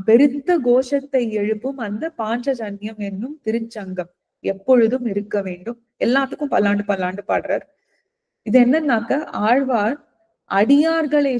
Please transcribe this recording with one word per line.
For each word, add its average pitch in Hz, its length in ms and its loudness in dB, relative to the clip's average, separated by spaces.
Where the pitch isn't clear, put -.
பெருத்த 285 520 4
கோஷத்தை 262 720 0
எழுப்பும் 214 460 -4
அந்த 233 400 -6
பாஞ்சஜன்யம் 220 800 -6
என்னும் 214 460 -8
திருச்சங்கம் 202 680 -6
எப்பொழுதும் 233 640 2
இருக்க 202 360 -2
வேண்டும். 190 440 -10
எல்லாத்துக்கும் 262 440 0
பல்லாண்டு 202 420 0
பல்லாண்டு 185 420 -4
பாடுறார். 185 340 -2
இது 220 160 4
என்னன்னாக்க, 262 640 2
ஆழ்வார் 240 840 0
அடியார்களை 285 880 2